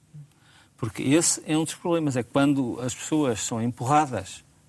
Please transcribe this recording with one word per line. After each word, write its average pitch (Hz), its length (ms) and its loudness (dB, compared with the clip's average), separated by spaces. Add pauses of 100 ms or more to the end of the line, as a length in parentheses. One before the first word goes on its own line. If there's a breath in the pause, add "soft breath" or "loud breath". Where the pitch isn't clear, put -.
(760 soft breath)
Porque - 260 -6
esse 156 420 2
é 156 120 0
um 160 80 0
dos - 100 -8
problemas, 160 400 0
é 123 80 -2
quando 139 560 2
as 123 160 -4
pessoas 139 460 0
são 113 200 -4
empurradas 123 800 0 (280)